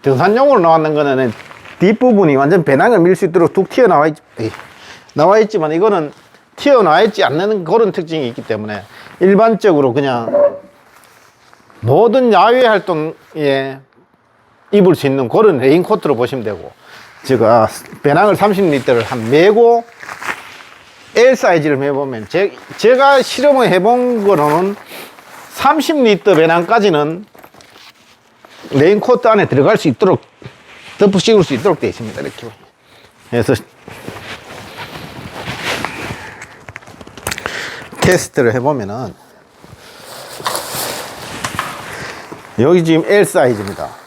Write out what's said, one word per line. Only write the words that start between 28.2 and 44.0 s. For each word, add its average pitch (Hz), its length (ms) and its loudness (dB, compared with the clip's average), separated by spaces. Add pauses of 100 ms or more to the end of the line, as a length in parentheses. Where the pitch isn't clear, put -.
레인코트 208 560 2
안에 202 200 2
들어갈 143 300 2
수 - 100 -2
있도록 165 340 0 (760)
덮어 196 220 2
씌울 214 240 2
수 143 100 -4
있도록 156 260 -2
되어 104 120 -4
있습니다. 113 280 -12
이렇게. 139 280 -14 (840)
그래서 120 240 0 (4000)
테스트를 139 540 0
해보면은 120 580 -6 (3500)
여기 165 240 4
지금 160 240 2
L 202 160 2
사이즈입니다. 101 640 -2 (200)